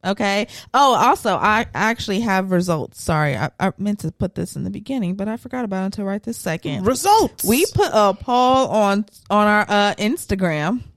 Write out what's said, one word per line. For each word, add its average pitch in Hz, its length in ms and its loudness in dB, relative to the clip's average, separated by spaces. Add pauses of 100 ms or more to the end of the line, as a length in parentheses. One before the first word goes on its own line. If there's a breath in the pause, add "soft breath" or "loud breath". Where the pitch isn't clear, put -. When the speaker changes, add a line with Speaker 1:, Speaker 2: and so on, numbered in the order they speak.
Speaker 1:
Okay. 202 420 -2 (260 loud breath)
Oh, 262 220 4
also, 240 400 2
I 214 380 0
actually 214 460 -2
have 190 320 0
results. 175 500 -2
Sorry, 151 360 0
I, 147 200 -4
I 190 200 0
meant 208 220 -4
to 160 120 -6
put - 240 -6
this 175 220 -8
in 180 80 -6
the 190 40 -6
beginning, 202 460 -6
but 202 140 -6
I 226 80 -8
forgot 247 260 -8
about 190 200 -4
it - 20 -4
until 202 200 -6
right 196 160 -4
this 233 160 -10
second. 170 480 -6
Speaker 2:
Results. 349 600 2
Speaker 1:
We 262 280 4
put - 200 2
a 208 200 4
poll 254 540 2
on, 202 380 2 (240)
on 208 180 4
our, 208 200 4
uh, 202 280 2
Instagram. 190 880 -2 (140)